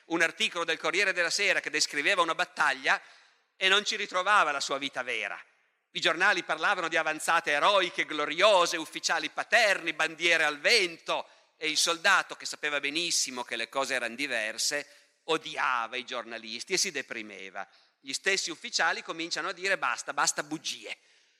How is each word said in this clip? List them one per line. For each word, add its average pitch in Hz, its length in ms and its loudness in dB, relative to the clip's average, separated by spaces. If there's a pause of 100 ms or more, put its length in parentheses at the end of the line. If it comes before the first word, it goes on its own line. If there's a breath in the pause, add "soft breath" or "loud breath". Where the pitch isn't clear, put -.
un 165 160 0
articolo 175 420 0
del 160 140 -2
Corriere 185 340 2
della 175 160 2
Sera 175 320 2
che 156 80 -4
descriveva 151 540 2
una 160 120 0
battaglia 156 640 0 (560 soft breath)
e 190 140 0
non 202 160 4
ci 220 120 -4
ritrovava 190 540 2
la 139 100 0
sua 139 180 -2
vita 135 240 -6
vera. 110 360 -6 (520)
I 175 100 -6
giornali 175 440 4
parlavano 170 440 0
di 160 80 0
avanzate 156 540 0
eroiche, 175 560 2
gloriose, 165 720 2
ufficiali 160 500 -4
paterni, 190 640 2
bandiere 160 520 2
al 151 140 0
vento, 175 720 0 (300 soft breath)
e 160 100 -4
il 151 80 -2
soldato, 170 580 2
che - 120 -12
sapeva 147 340 -2
benissimo 139 640 -2
che 117 140 -8
le 113 120 -4
cose 135 240 -2
erano 120 220 -2
diverse, 120 880 -4 (240 soft breath)
odiava 139 720 -2
i 127 80 -6
giornalisti 113 680 -10
e 190 60 2
si 196 120 0
deprimeva. 101 760 -10 (340 soft breath)
Gli 135 120 -14
stessi 190 380 -2
ufficiali 170 520 -2
cominciano 165 480 -6
a - 20 -6
dire: 180 260 -2
"Basta, 139 340 -4
basta 160 300 0
bugie, 147 560 -10 (420 soft breath)